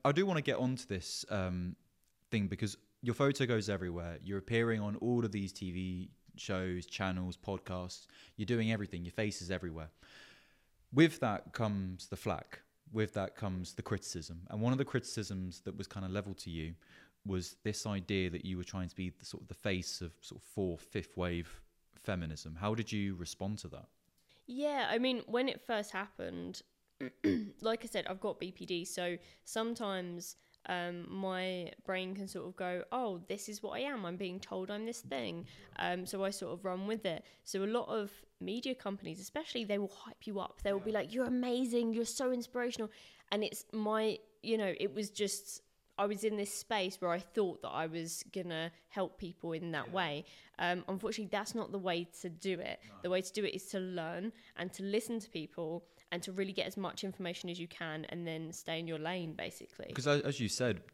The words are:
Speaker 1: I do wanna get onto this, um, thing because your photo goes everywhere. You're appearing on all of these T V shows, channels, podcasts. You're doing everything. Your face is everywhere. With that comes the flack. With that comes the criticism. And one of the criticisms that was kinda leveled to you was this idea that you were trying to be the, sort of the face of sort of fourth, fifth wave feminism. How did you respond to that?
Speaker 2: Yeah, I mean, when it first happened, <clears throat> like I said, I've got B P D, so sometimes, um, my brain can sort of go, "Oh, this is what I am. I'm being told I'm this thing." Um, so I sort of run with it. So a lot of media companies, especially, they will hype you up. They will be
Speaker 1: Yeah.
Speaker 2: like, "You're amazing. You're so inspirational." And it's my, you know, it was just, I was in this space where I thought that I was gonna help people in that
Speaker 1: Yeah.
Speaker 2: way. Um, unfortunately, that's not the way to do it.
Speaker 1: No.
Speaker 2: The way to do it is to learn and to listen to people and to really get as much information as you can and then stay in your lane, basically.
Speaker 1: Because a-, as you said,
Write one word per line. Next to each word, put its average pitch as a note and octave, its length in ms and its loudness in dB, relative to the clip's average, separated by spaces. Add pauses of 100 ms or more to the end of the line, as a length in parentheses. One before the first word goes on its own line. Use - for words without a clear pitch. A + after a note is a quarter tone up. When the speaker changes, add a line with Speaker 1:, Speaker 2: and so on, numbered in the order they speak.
Speaker 1:
I C#3 60 8
do E3+ 160 6
wanna E3+ 160 6
get - 140 4
onto B2+ 280 2
this, - 460 -2
um, F2+ 440 2 (540)
thing G#2 180 4
because G2+ 300 0 (240)
your A#2+ 140 4
photo C#3 300 6
goes A2 240 4
everywhere. E2+ 520 0
You're G2 180 -2
appearing A2+ 420 4
on G#2 160 0
all A#2+ 260 4
of G#2+ 80 2
these G2 220 0
T F#2 180 -4
V F#2 380 -2 (260)
shows, F#2 500 0
channels, F2+ 520 0
podcasts. F2+ 680 -4 (300)
You're G#2+ 120 -2
doing A2+ 240 4
everything. F#2 340 0
Your F2 80 -6
face G#2+ 280 0
is F2 80 -4
everywhere. E2 420 -2 (1000)
With D#3 280 10
that G#2+ 340 2
comes G2 540 0
the F#2+ 100 -4
flack. - 440 -2 (300)
With G#2+ 220 4
that F#2+ 220 0
comes F#2 400 -2
the - 60 -4
criticism. F2 680 -4
And G#2+ 120 -2
one A#2+ 120 6
of C3 40 4
the C#3 80 4
criticisms F#2+ 760 -2
that F#2+ 160 -6
was G2 100 -6
kinda F#2+ 220 -4
leveled F#2+ 300 -2
to - 100 -10
you E2 260 -2 (500)
was F#2 380 0
this - 220 -2
idea G2 440 2
that E2+ 160 -2
you F#2 120 -2
were F2+ 60 -2
trying F2+ 260 -4
to - 60 -14
be F#2 140 -2
the, - 160 -12
sort - 180 -10
of - 40 -16
the - 60 -12
face - 480 -2
of E2+ 100 -6 (100)
sort - 200 -14
of - 60 -20
fourth, F2+ 340 0
fifth - 340 -6
wave F2 460 -2 (340)
feminism. D#2+ 600 -4
How G2+ 200 2
did A#2 160 0
you G2+ 240 2
respond F#2+ 440 -4
to - 100 -8
that? - 180 -14 (600)
Speaker 2:
Yeah, C#4 420 2
I A3 80 4
mean, B3 300 4
when B3 220 2
it - 120 -2
first G#3 300 0
happened, F#3 680 -4 (380)
<clears throat> G#3+ 600 2
like A3 220 2
I A#3+ 40 -8
said, G3+ 200 -2
I've F#3+ 140 -6
got - 180 -2
B F3 120 -4
P F#3 140 -12
D, F3 200 -2
so F3 320 -2 (260)
sometimes, G3 920 -2 (300)
um, F3 420 -2
my F#3 640 0 (140)
brain F#3 300 0
can G3 120 -4
sort F#3+ 200 -6
of F#3 80 -10
go, F3+ 360 0
"Oh, A3 360 0
this G#3 220 -4
is G#3 140 -8
what G#3+ 80 -4
I - 80 -2
am. B3+ 260 -2
I'm E3+ 120 -2
being F#3 220 -2
told F#3 320 -4
I'm G#3+ 140 -4
this A#3 160 -6
thing." G3 440 -2 (340)
Um, F3+ 260 2
so G3 180 -2
I G3 60 4
sort F#3+ 240 -4
of F3+ 120 -6
run F#3+ 220 0
with A3 180 0
it. E3+ 180 0 (200)
So F#3+ 200 0
a - 20 4
lot A3 240 2
of G3+ 220 0 (280)
media A#3 360 -2
companies, G3 440 -6
especially, B3 460 -4
they G3+ 120 2
will G3+ 100 2 (180)
hype - 220 -16
you G3+ 120 -2
up. - 240 -4
They G3+ 100 4
will G3 60 2
be G#3 120 -2
Speaker 1:
Yeah. G#3+ 80 4
Speaker 2:
like, F#3+ 140 -2
"You're B3 120 4
amazing. A#3+ 680 4
You're A3+ 120 2
so B3+ 260 0
inspirational." A#3+ 580 -2 (420)
And G#3 120 4
it's - 300 -4
my, A3 460 2 (240)
you A3 140 4
know, G3 220 4
it G3 140 2
was G3+ 160 -2
just, - 520 -2 (360)
I G3+ 80 4
was G3+ 180 0
in G#3+ 140 4
this G3+ 160 0
space F#3+ 480 0
where F3 100 4
I E3+ 80 2
thought F#3 440 0
that - 60 -4
I D#3+ 180 0
was E3 440 -4
gonna E3+ 400 -2 (180)
help F#3 280 -2
people E3+ 360 -6
in E3 180 -2
that D3 160 0
Speaker 1:
Yeah. E3+ 60 -6
Speaker 2:
way. D#3+ 320 0 (340)
Um, F3 280 2
unfortunately, G3+ 420 -2
that's G#3 260 -2
not A3 160 -2
the G3 80 -2
way F3 260 2 (160)
to F3+ 80 -4
do E3+ 300 -2
it. - 280 -4
Speaker 1:
No. - 160 -18
Speaker 2:
The F3+ 60 0
way F#3 120 4
to F#3 120 -6
do G#3+ 120 0
it - 80 2
is - 140 -6
to G3+ 120 -2
learn F3+ 520 -2 (240)
and F3+ 180 -4
to F#3+ 100 -8
listen A3 360 0
to G3+ 100 -10
people E3 560 -4 (240)
and F3 140 -2
to F#3+ 80 -6
really G3 220 -2
get - 120 2
as F#3 120 -6
much F#3+ 260 -2
information F3+ 460 -4
as F3 100 -4
you E3+ 80 -6
can D#3+ 380 -6
and E3+ 200 -4
then D#3+ 280 -4
stay E3 260 -4
in E3 80 -2
your D#3+ 100 -2
lane, D#3+ 360 -2
basically. - 560 -8
Speaker 1:
Because C3 180 -2
a-, C#3+ 180 6
as C#3 140 2
you A#2 80 4
said, G#2+ 340 2 (120)